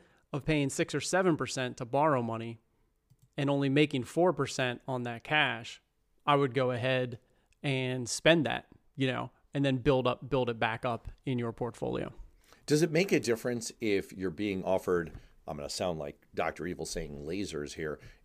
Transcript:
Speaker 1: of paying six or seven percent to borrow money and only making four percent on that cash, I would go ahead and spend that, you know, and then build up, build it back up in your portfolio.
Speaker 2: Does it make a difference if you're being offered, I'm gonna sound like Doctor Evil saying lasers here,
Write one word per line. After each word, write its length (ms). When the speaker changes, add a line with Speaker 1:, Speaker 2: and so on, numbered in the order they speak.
Speaker 1:
of 120
paying 240
six 260
or 60
seven 360
percent 420
to 60
borrow 380
money 380
and 140
only 180
making 360
four 280
percent 540
on 180
that 200
cash, 560
I 120
would 180
go 160
ahead 480
and 440
spend 380
that, 200
you 140
know, 220
and 100
then 140
build 280
up, 240
build 200
it 100
back 240
up 240
in 100
your 160
portfolio. 600
Speaker 2:
Does 160
it 100
make 180
a 80
difference 600
if 320
you're 180
being 320
offered, 480
I'm 80
gonna 120
sound 300
like 180
Doctor 340
Evil 200
saying 400
lasers 460
here, 260